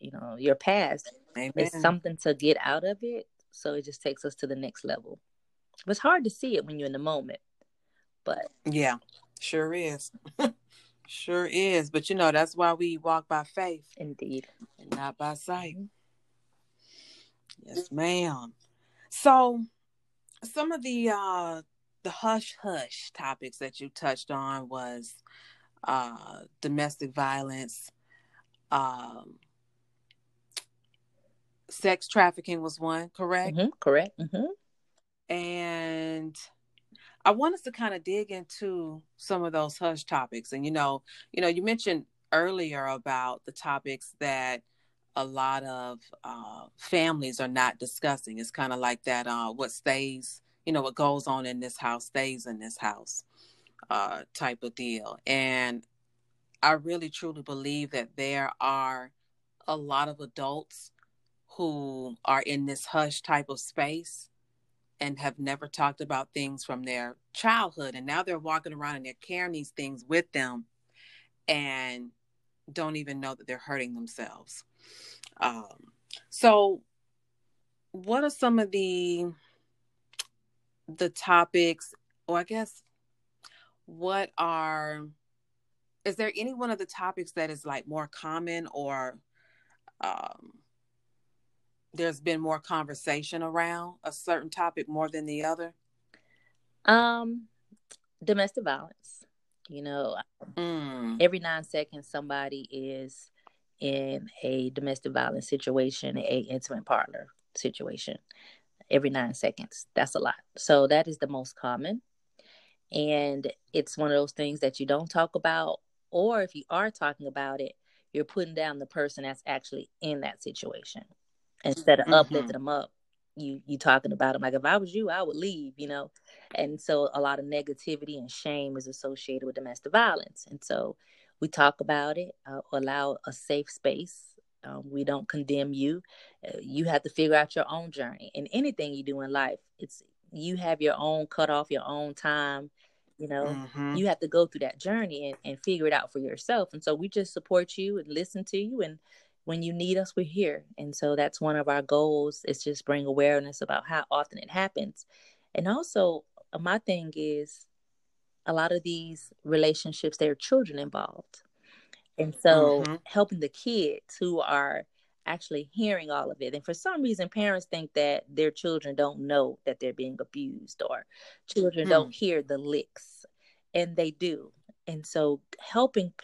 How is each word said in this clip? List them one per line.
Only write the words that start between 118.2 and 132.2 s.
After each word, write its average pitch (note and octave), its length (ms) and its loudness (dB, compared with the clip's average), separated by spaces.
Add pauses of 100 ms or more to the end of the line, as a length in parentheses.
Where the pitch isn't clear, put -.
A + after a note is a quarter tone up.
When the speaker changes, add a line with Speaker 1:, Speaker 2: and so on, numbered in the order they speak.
Speaker 1:
putting E3 300 -4
down D#3 240 -2
the C#3 80 -8
person C#3+ 380 -4
that's C3+ 220 -8
actually C3+ 420 -6 (140)
in D3 180 -2
that C#3 220 -6
situation. - 600 -10 (600)
Instead C#3 360 8
of B2+ 60 2
Speaker 2:
Mm-hmm. D#3+ 60 2
Speaker 1:
uplifting D3 420 6
them C3+ 140 -6
up, D3 240 -4 (440)
you, C#3 300 -8
you C#3+ 120 -4
talking C3 340 6
about C3 220 2
'em. - 80 -4
Like, C3 100 0
if C3 140 0
I F3+ 100 6
was F#3+ 180 -2
you, G#3+ 140 0
I F3+ 140 0
would D3+ 140 -4
leave, D#3 420 -6
you C#3+ 100 -8
know? C#3+ 220 -8 (440)
And D3+ 240 -2
so C#3+ 360 2
a C#3+ 60 0
lot C#3 180 2
of C#3+ 80 -6
negativity D3 720 -6
and B2+ 120 -12
shame C#3+ 460 -4
is C3 100 -8
associated C3+ 600 -8
with B2+ 80 -6
domestic C3+ 380 -10
violence. G#3+ 580 2
And - 120 -14
so - 340 -2 (440)
we D#3 80 0
talk D3 320 6
about D3 380 0
it, F3+ 140 -6 (140)